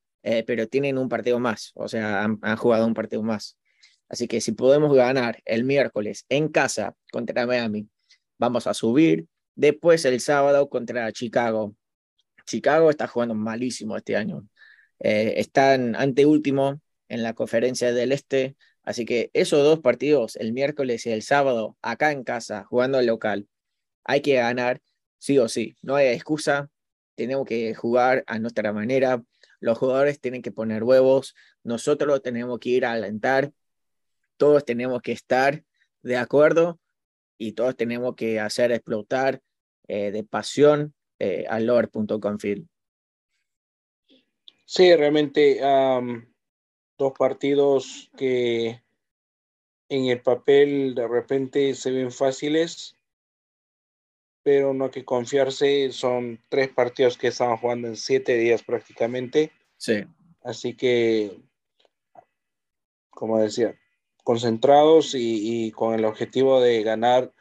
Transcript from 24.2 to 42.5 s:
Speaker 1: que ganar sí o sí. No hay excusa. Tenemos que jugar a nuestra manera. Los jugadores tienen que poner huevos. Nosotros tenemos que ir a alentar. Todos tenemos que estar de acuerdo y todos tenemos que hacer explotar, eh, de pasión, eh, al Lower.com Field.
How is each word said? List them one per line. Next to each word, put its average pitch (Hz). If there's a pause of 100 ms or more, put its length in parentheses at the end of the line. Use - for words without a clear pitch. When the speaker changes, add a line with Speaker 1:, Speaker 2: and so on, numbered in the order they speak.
Speaker 1:
que 139
ganar 123 (360)
sí 139
o 113
sí. -
No 131
hay 139
excusa. 147 (460)
Tenemos 131
que 113
jugar 123
a 110
nuestra 107
manera. 127 (360)
Los 117
jugadores 139
tienen 127
que 117
poner 110
huevos. 131 (300)
Nosotros 139
tenemos 120
que 123
ir 123
a 120
alentar. 117 (800)
Todos 143
tenemos 120
que 117
estar 135 (380)
de 123
acuerdo 156 (580)
y 107
todos 123
tenemos 120
que 113
hacer 120
explotar, 131 (460)
eh, 101
de 107
pasión, 147 (260)
eh, 95
al 113
Lower.com 110
Field. 101 (2000)